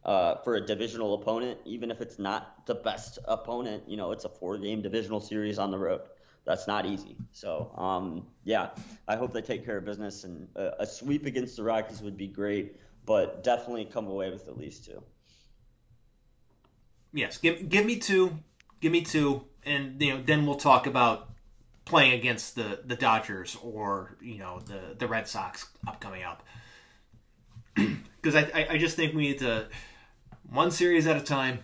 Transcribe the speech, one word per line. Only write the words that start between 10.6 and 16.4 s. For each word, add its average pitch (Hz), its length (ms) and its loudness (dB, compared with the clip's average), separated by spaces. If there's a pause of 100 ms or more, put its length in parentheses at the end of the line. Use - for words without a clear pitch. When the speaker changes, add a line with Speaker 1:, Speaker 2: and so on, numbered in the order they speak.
Speaker 1:
a - 20 -2
sweep 143 400 -4
against 127 320 -4
the 110 60 -6
Rockies 110 400 -2
would 101 120 -8
be 98 120 -8
great, 101 480 -2 (320)
but - 360 2
definitely 120 420 0
come 110 200 -6
away 95 240 -4
with 98 180 -12
at 67 80 -12
least - 300 -12
two. - 160 -18 (2000)